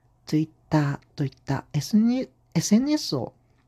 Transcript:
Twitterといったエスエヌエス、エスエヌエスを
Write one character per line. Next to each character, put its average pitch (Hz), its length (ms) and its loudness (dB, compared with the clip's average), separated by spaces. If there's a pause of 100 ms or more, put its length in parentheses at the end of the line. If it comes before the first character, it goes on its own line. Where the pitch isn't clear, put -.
(260)
Twitter 151 760 -2 (160)
と 147 80 -2
い 135 40 -2
っ - 20 -14 (160)
た - 260 -4
エ 151 80 -2
ス - 160 0
エ 214 40 6
ヌ 233 140 2
エ 254 100 -4
ス、 - 40 -16 (260)
エ 170 60 0
ス - 140 0
エ 220 60 6
ヌ 285 120 0
エ 302 60 0
ス - 180 -6
を 120 160 -6 (360)